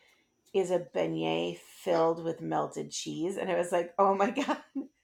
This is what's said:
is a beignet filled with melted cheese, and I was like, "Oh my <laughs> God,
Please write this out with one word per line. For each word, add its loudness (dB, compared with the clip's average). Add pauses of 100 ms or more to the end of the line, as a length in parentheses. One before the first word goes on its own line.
(540)
is 2
a 4
beignet -2
filled 0
with -4
melted -4
cheese, -4
and -2
I 2
was 0
like, 0
"Oh 6
my 4
<laughs> -
God, -2 (440)